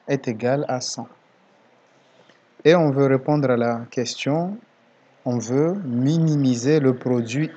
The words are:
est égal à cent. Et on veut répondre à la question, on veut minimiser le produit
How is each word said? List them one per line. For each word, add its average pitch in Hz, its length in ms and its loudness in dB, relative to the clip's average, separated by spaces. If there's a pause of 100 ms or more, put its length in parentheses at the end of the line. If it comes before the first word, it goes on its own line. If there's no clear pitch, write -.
est 139 180 -2
égal 123 400 -2
à 127 140 -4
cent. - 260 -10 (1600)
Et 160 100 8
on 156 160 4
veut 139 140 2
répondre 135 460 0
à 123 40 2
la 117 340 -2
question, 160 680 -4 (640)
on 123 140 -2
veut 135 380 0
minimiser 143 1080 0
le 131 120 4
produit 123 640 -2